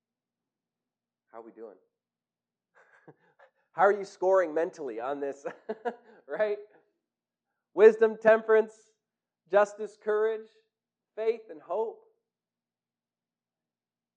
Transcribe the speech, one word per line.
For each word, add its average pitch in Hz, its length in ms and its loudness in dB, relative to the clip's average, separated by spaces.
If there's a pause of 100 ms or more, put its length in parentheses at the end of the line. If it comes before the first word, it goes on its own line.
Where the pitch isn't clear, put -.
(1300)
How 113 80 -18
are - 20 -20
we 113 80 -20
doing? 107 240 -20 (1300)
<laughs> 151 60 -20 (580)
How 165 100 0
are 202 100 6
you 202 120 -4
scoring 180 500 0
mentally 160 460 -6
on 139 200 -8
this? 139 240 -10 (240)
<laughs> 220 160 -12 (420)
Right? 214 300 -4 (1160)
Wisdom, 220 420 6
temperance, 220 560 2 (800)
justice, 202 520 -2
courage, 220 460 -4 (680)
faith, 226 340 -4
and 151 100 -20
hope. 208 400 -8 (2250)